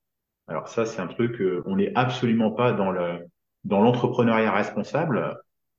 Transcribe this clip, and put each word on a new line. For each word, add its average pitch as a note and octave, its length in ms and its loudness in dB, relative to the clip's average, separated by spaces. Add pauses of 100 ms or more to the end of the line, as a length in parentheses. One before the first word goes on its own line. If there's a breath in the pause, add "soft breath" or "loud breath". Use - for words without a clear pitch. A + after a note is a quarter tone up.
(460)
Alors D#2+ 220 -8
ça, E2 180 -2
c'est - 140 -8
un F2+ 80 -6
truc, A#2 320 -2
euh, F2+ 260 0
on F#2+ 100 -2
n'est G2 180 2
absolument A#2 580 2
pas A#2+ 200 2
dans G2 180 0
le, F2 360 -4 (380)
dans G2 160 2
l'entrepreneuriat A2+ 720 4
responsable, G#2 840 -2 (420)